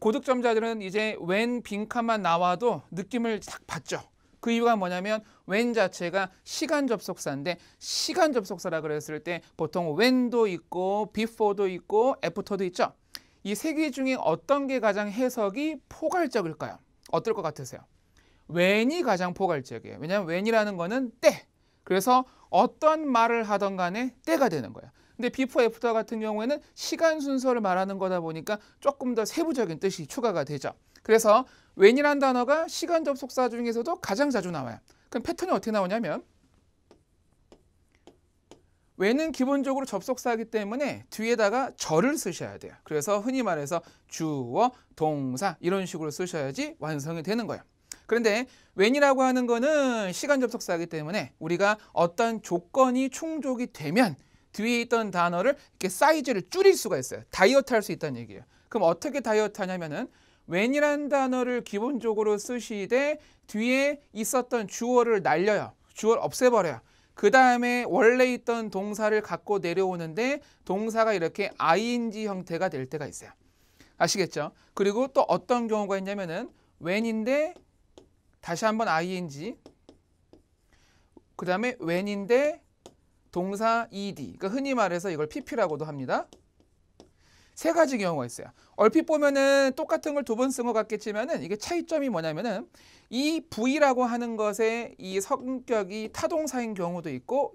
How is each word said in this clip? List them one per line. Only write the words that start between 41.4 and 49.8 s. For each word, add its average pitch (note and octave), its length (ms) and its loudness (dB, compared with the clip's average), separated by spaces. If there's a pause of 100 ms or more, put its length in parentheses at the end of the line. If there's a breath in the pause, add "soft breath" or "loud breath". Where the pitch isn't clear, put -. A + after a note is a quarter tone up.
절을 A3 420 2
쓰셔야 B2+ 400 -8
돼요. E2 160 -16 (100)
그래서 D#3 360 0
흔히 B3+ 240 -2
말해서 E3 380 -2 (260 soft breath)
주어, D#3 640 -2 (240 soft breath)
동사 D3+ 640 -2
이런 F#3 260 0
식으로 E3 260 -6
쓰셔야지 E3+ 680 -6
완성이 D#3 440 -6
되는 G#3+ 240 -2
거예요. B2+ 140 -8 (440 loud breath)
그런데 A3+ 420 2 (300 soft breath)
when이라고 C4+ 440 6
하는 B3+ 260 2
거는 A#3+ 640 2